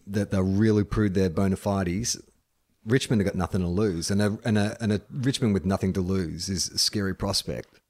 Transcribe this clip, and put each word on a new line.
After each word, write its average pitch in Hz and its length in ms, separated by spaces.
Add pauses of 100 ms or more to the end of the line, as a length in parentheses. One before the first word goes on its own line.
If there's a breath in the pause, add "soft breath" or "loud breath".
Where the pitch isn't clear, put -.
that 101 260
they'll 98 120
really 104 400
prove 104 320
their 95 140
bona 95 260
fides. 98 640 (640)
Richmond 117 360
have 92 40
got 85 120
nothing 92 240
to 87 60
lose, 87 440
and 101 100
a, 107 220
and 107 140
a, 104 240
and 107 100
a 101 180
Richmond 123 440
with 90 120
nothing 95 280
to 98 80
lose 87 480
is 92 200
a - 80
scary 98 380
prospect. - 540 (200)